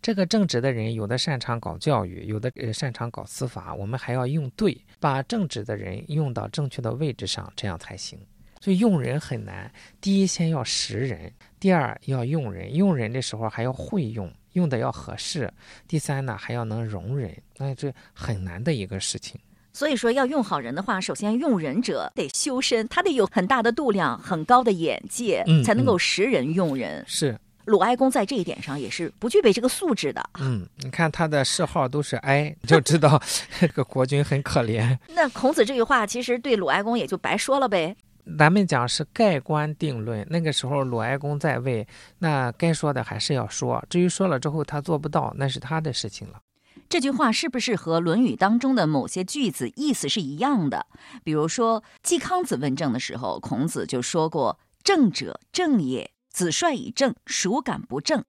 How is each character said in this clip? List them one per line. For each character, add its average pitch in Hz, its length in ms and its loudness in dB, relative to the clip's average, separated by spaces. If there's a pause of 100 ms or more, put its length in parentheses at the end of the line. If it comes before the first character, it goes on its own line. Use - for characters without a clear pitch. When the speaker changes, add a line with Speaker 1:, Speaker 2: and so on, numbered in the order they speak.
Speaker 1:
这 226 140 -2
个 190 100 2
正 202 220 2
直 123 140 0
的 135 100 2
人， 113 240 -2
有 107 100 -4
的 120 140 -2
擅 139 220 -2
长 120 180 -4
搞 85 200 -8
教 113 280 2
育， 87 220 -10
有 107 100 -2
的， 110 160 -4
呃， 113 180 -6
擅 123 220 -4
长 117 160 -8
搞 101 160 -12
司 - 220 -8
法， 87 260 -10
我 98 100 -8
们 117 140 -6
还 - 140 -6
要 127 120 0
用 143 260 -2
对， - 300 -2 (200)
把 135 240 0
正 214 240 -2
直 107 160 -6
的 107 120 -4
人 101 240 -8 (120)
用 147 200 0
到 107 140 -4
正 139 240 -4
确 - 100 -10
的 117 120 -2
位 135 200 -4
置 - 140 -8
上， - 300 -8
这 - 100 -6
样 92 100 -4
才 - 200 -14
行。 - 240 -14 (400)
所 196 120 2
以 185 60 4
用 196 220 4
人 127 200 -2
很 113 240 -6
难， 95 260 -12 (300)
第 196 200 2
一， 190 60 4
先 170 240 0
要 143 140 -2
识 - 340 -4
人； 95 340 -6 (280)
第 185 120 4
二， 135 240 2 (100)
要 131 180 -2
用 131 280 -2
人； 92 220 -10
用 185 200 4
人 117 180 -2
的 131 100 -2
时 - 140 -6
候 113 120 -4
还 113 140 -4
要 127 100 -2
会 165 340 -4
用， 107 220 -6 (260)
用 180 140 2
的 127 100 0
要 127 120 0
合 - 260 -10
适， - 320 -6 (380)
第 160 100 -4
三 135 300 -2
呢， 110 100 -6
还 - 160 -10
要 120 120 -4
能 113 200 -4
容 104 320 -6
人， 120 240 -8 (180)
那 139 140 -6
这 135 220 -6 (180)
很 101 300 -6
难 92 200 -8
的 156 120 0
一 107 100 -4
个 95 140 -8
事 - 180 -6
情。 - 240 -14 (320)
Speaker 2:
所 294 160 -2
以 302 60 2
说 226 160 2
要 262 160 2
用 277 160 0
好 190 160 -2
人 120 160 -6
的 170 80 -4
话， 196 180 -2
首 170 140 -4
先 208 240 -2
用 269 180 2
人 156 240 -2
者 139 360 -2
得 156 140 -2
修 262 300 -2
身， 233 280 0
他 - 120 0
得 370 120 2
有 240 140 4
很 185 200 0
大 254 160 2
的 233 80 4
度 240 220 0
量， 156 260 2
很 160 260 -4
高 247 200 6
的 226 80 4
眼 160 360 0
界， 190 380 -2
Speaker 1:
嗯， 160 160 8
Speaker 2:
才 165 100 4
能 123 120 4
够 208 120 6
识 180 280 2
人 160 280 2
用 165 220 0
人。 85 240 -6
Speaker 1:
嗯， - 80 -12
是。 135 320 -2 (280)
Speaker 2:
鲁 208 120 6
哀 214 160 6
公 262 160 4
在 233 160 0
这 277 80 -4
一 208 80 0
点 - 180 -6
上 139 180 -6
也 113 120 -6
是 165 180 -4 (120)
不 226 100 -2
具 403 100 6
备 226 120 8
这 214 100 2
个 254 60 4
素 302 260 0
质 143 180 -2
的。 - 180 -6 (100)
Speaker 1:
嗯， 123 280 -2 (100)
你 131 120 -10
看 165 180 2
他 160 200 0
的 147 160 2
谥 - 200 0
号 147 220 0
都 139 160 -2
是 - 140 -4
哀， 143 440 2
你 - 60 -12
就 156 140 8
知 156 180 4
道 147 240 6 (160)
<laughs> - 220 -10
这 165 80 4
个 - 160 -2
国 131 200 0
君 143 200 2
很 143 180 -2
可 131 220 0
怜。 117 340 2 (160)
Speaker 2:
那 320 140 4
孔 254 240 2
子 311 120 6
这 269 100 -2
句 240 60 2
话 226 240 4
其 233 160 -4
实 247 160 0
对 247 200 2
鲁 185 100 0
哀 147 160 2
公 233 160 0
也 160 80 -2
就 180 100 -2
白 175 220 0
说 269 220 2
了 262 80 2
呗。 185 280 0 (420)
Speaker 1:
咱 156 140 8
们 196 140 4
讲 127 200 2
是 - 180 -4
盖 185 360 2
棺 151 360 -2
定 127 280 -2
论， 110 240 -4
那 165 100 -2
个 160 140 0
时 - 140 -2
候 139 180 0
鲁 120 140 -2
哀 120 180 0
公 143 240 -2
在 139 200 0
位， 120 260 -2 (320)
那 135 340 0
该 165 220 2
说 147 180 0
的 127 100 0
还 - 160 -6
是 - 140 -2
要 117 160 0
说， 123 400 -2
至 175 100 0
于 180 80 6
说 185 220 2
了 143 100 2
之 147 120 -2
后 151 120 -2
他 147 200 -4
做 156 160 0
不 151 100 -4
到， 143 300 -2
那 139 100 0
是 127 100 -4
他 160 220 -4
的 156 140 -4
事 - 160 -6
情 - 180 -14
了。 98 100 -18 (520)
Speaker 2:
这 349 100 2
句 262 100 2
话 233 220 4
是 330 160 0
不 254 100 -4
是 226 160 0
和 165 260 0
《论 170 220 4
语》 180 140 2
当 208 220 4
中 262 160 2
的 196 120 4
某 143 220 2
些 185 160 -4
句 247 260 -2
子 123 260 -6
意 277 180 0
思 143 160 -4
是 214 100 0
一 143 160 -6
样 220 320 2
的？ 87 180 -4 (380)
比 160 80 -2
如 151 160 2
说 226 340 0 (200)
季 349 160 0
康 359 260 0
子 220 120 -4
问 135 200 -2
政 143 160 -2
的 - 80 -2
时 - 160 -8
候， 98 240 -4
孔 131 260 -2
子 135 200 -4
就 123 160 -4
说 156 260 0
过 135 300 -2 (260)
“正 311 260 6
者 - 300 -8 (100)
正 302 320 2
也， 127 280 -4 (200)
子 170 220 -2
帅 330 220 2
以 - 160 -8
正， 254 240 0 (100)
孰 - 380 -2
敢 - 180 -4
不 - 180 -8
正？” 233 300 0